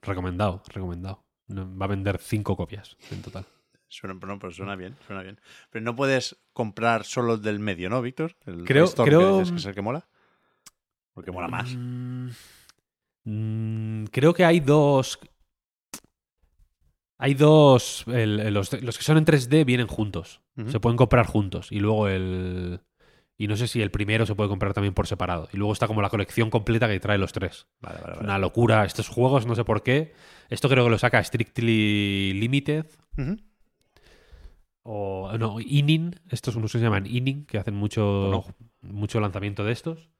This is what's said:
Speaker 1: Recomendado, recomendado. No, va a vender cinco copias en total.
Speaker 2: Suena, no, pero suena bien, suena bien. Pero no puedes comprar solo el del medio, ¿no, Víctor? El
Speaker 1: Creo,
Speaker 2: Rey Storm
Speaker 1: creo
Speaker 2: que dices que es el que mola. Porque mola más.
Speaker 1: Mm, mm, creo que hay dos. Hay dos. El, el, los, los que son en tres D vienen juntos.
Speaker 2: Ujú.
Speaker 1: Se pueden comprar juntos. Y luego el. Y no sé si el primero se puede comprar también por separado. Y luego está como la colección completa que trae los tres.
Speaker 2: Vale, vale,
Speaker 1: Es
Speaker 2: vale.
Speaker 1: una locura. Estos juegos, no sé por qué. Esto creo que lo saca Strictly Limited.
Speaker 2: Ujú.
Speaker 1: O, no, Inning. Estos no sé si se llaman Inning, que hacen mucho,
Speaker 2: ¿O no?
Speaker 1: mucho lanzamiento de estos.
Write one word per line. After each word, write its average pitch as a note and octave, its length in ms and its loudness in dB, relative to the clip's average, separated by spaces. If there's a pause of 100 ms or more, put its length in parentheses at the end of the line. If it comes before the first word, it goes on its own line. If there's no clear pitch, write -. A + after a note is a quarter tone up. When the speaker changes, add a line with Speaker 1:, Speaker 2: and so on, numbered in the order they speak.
Speaker 1:
Recomendado, F#2 600 -4 (100)
recomendado. F#2 520 -10 (220)
No, F#2+ 200 -10 (100)
va G2 80 -4
a G2 40 -4
vender G2 300 -2
cinco G#2 360 -2
copias G2 400 -10 (160)
en F#2+ 100 -10
total. F#2+ 240 -14 (420)
Speaker 2:
Suena, - 260 -14
no, F#2+ 260 -12
pero F#2 140 -12
suena F#2+ 220 -10
bien, F#2+ 200 -14 (120)
suena G2 160 -12
bien. F#2+ 160 -18 (320)
Pero A2+ 120 -10
no A#2 120 -4
puedes C3+ 420 -2 (160)
comprar A2+ 500 -2
solo A#2+ 300 -2
el A2 80 -4
del G#2 180 -4
medio, F#2 300 -4
¿no, B2 120 -2
Víctor? C#3+ 440 -8
El E2+ 180 -12
Speaker 1:
Creo, C3+ 200 6
Speaker 2:
Rey F#3 60 4
Storm - 180 2
Speaker 1:
creo D3+ 120 8
Speaker 2:
que F#3+ 200 6
dices F3+ 120 -2
que F3 60 -4
es E3 80 -8
el G2 100 -8
que G2+ 60 -6
mola. B2 260 -6 (1040)
Porque F2+ 180 -14
mola F2 160 -8
más. B2 280 -6
Speaker 1:
Mm, B2 540 -10 (960)
mm, A2 800 -6
creo C#3 280 2
que F3+ 120 4
hay E3+ 140 6
dos. C#3+ 600 4 (2000)
Hay C#3 160 2
dos. D3 720 8
El, A2 320 2
el, G#2+ 140 0
los, G2 180 0 (100)
los A#2+ 160 -6
que - 60 -10
son D#3 140 6
en D#3 80 6
tres C#3 240 4
D D#3 140 6
vienen B2 240 2
juntos. F#2 540 -6 (140)
Speaker 2:
Ujú. A2+ 140 -8
Speaker 1:
Se B2 100 -2
pueden A#2+ 180 2
comprar A#2+ 280 6
juntos. F#2 460 -4
Y G#2 80 -4
luego G#2+ 280 2
el. F#2 760 -4 (560)
Y G#2 100 -4
no G#2 80 0
sé A2+ 120 -2
si A#2 140 -2
el G2+ 80 0
primero G#2+ 360 0
se G#2 100 -4
puede G#2 140 0
comprar G2 240 -2
también G2+ 200 0
por G2 140 0
separado. F2+ 440 -4
Y G2 60 -8
luego G#2 140 0
está G#2+ 160 -2
como G#2+ 140 0
la G2 80 0
colección A2 400 -2
completa A2+ 400 0
que G2 100 -2
trae G#2 180 0
los F#2+ 140 -2
tres. - 360 -8 (120)
Speaker 2:
Vale, F2 220 -14
vale, E2+ 100 -14
Speaker 1:
Es E2+ 60 -12
Speaker 2:
vale. G2+ 120 -6
Speaker 1:
una G2 80 0
locura. A2 480 4
Estos F#2+ 220 -6
juegos, B2+ 380 2
no A#2 100 -2
sé A#2 80 -2
por G#2+ 180 0
qué. D3 320 0 (360)
Esto - 200 -2
creo B2+ 140 6
que A#2+ 60 4
lo A2+ 80 4
saca A2+ 260 2
Strictly G#2 1120 0
Limited. C#3 520 -2 (320)
Speaker 2:
Ujú. D3+ 200 -4 (1500)
Speaker 1:
O, G2 540 -6
no, A2+ 240 -2
Inning. D#3 580 0 (100)
Estos A#2 280 -6
no A2 100 -2
sé - 60 -6
si A#2+ 60 0
se A#2 60 2
llaman G2+ 200 2
Inning, C3 400 -4
que - 120 -6
hacen G2+ 180 -4
mucho, G2+ 540 0
Speaker 2:
¿O - 20 0
no? F#2+ 140 -2 (360)
Speaker 1:
mucho G#2 380 -4
lanzamiento G2+ 440 -4
de G#2+ 80 -2
estos. D#3+ 380 -8 (100)